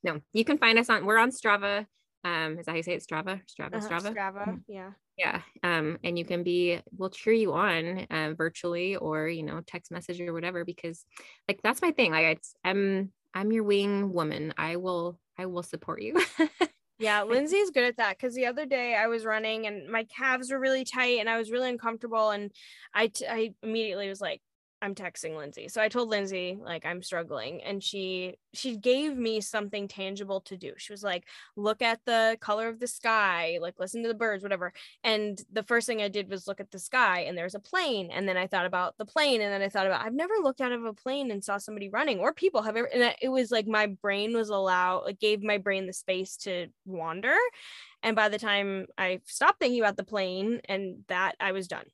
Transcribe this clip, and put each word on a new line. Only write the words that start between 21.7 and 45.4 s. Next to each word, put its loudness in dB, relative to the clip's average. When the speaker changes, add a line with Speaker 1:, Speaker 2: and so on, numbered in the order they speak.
Speaker 2:
and -4
I 4
t-, -4
I -2
immediately -2
was -8
like, -4
"I'm -6
texting -8
Lindsay." -12
So 0
I 6
told 0
Lindsay, -2
like, -8
"I'm -4
struggling." -6
And -6
she, -6
she -6
gave 2
me -2
something -4
tangible -6
to -14
do. -10
She -14
was -14
like, -4
"Look 0
at 2
the 4
color 0
of -6
the -4
sky, 2
like, -6
listen -4
to -2
the 0
birds," 0
whatever. -2
And 0
the -2
first 2
thing -2
I 0
did -4
was -8
look -6
at -12
the -14
sky, 2
and -4
there -4
was -8
a -8
plane. -2
And -2
then 0
I 2
thought 0
about -2
the -6
plane, 2
and 0
then 0
I 0
thought 2
about, 0
"I've -4
never -2
looked 2
out 0
of -4
a -4
plane -4
and -4
saw -2
somebody -10
running," 0
or 2
people 2
have -2
ever, 0
and 4
it 0
was 2
like, 2
my 4
brain -2
was 0
allow-, 2
like, -4
gave 2